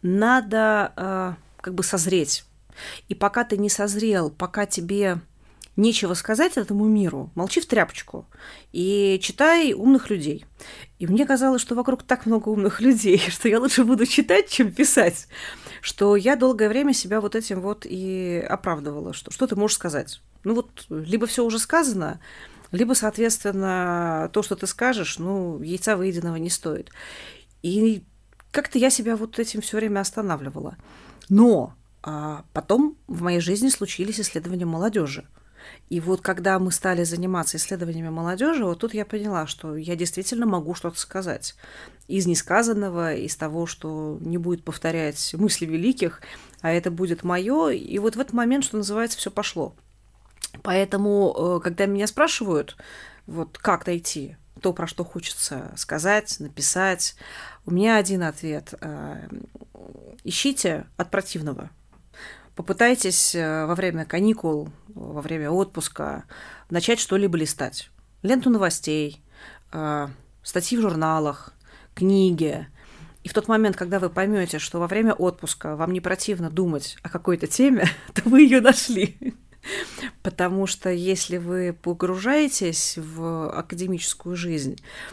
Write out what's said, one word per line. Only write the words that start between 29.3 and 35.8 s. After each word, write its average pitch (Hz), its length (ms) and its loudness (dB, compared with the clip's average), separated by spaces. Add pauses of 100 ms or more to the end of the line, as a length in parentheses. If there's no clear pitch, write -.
этим 226 220 -4
все 214 180 -4
время 208 220 -2
останавливала. 160 760 -6 (520)
Но, 196 460 6 (280)
а, 151 500 -8
потом 247 440 2 (100)
в 170 160 -8
моей 175 180 2
жизни 202 280 0
случились 214 520 -4
исследования 175 460 -6
молодежи. 165 600 -2 (640)